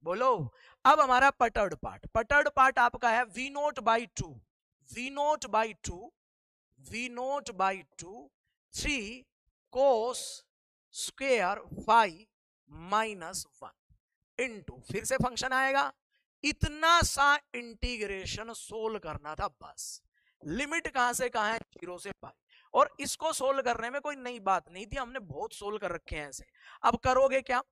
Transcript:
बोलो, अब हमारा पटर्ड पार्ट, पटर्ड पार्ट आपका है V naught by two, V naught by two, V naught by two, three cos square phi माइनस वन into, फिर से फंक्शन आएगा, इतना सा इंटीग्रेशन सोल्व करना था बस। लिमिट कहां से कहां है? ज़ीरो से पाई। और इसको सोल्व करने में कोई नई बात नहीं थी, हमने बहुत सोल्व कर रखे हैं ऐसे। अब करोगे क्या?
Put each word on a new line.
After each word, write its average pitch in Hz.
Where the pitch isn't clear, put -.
बोलो, 220
अब 302
हमारा 262
पटर्ड 226
पार्ट, -
पटर्ड 285
पार्ट 262
आपका 240
है 233
V 262
naught 294
by 226
two, 170
V 247
naught 294
by 214
two, 190
V 233
naught 262
by 190
two, 226
three 254
cos 247
square 220
phi 220
माइनस 185
वन -
into, 226
फिर 220
से 262
फंक्शन 247
आएगा, 269
इतना 311
सा 285
इंटीग्रेशन 220
सोल्व 220
करना 151
था 185
बस। -
लिमिट 294
कहां 247
से 247
कहां 220
है? 226
ज़ीरो -
से 196
पाई। -
और -
इसको 302
सोल्व 269
करने 233
में 277
कोई 294
नई 247
बात 190
नहीं 190
थी, 269
हमने 254
बहुत 185
सोल्व 208
कर 196
रखे 170
हैं 147
ऐसे। -
अब 240
करोगे 262
क्या? 247